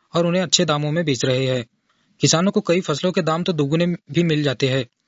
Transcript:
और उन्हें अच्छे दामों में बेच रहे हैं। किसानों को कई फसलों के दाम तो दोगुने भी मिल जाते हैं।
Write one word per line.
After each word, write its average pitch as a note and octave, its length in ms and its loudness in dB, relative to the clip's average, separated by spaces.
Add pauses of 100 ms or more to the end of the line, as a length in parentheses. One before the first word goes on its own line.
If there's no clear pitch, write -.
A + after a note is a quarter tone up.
(140)
और E3+ 120 2
उन्हें F3 160 0
अच्छे F3 240 0
दामों D3 260 0
में E3+ 140 -2
बेच C3 200 -2
रहे C3 200 0
हैं। B2+ 200 -2 (560)
किसानों E3 300 2
को G#3 100 0
कई F3+ 200 2
फसलों E3 300 -2
के F#3 100 -2
दाम D#3+ 220 0
तो F#3 100 -2
दोगुने D3+ 320 0
भी E3+ 380 -2
मिल D3+ 200 0
जाते C3+ 240 0
हैं। B2+ 180 -2 (220)